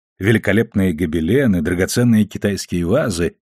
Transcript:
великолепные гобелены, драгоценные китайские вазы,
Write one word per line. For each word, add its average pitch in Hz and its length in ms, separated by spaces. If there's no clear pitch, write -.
великолепные 101 760
гобелены, 87 680
драгоценные 98 640
китайские 90 600
вазы, 87 520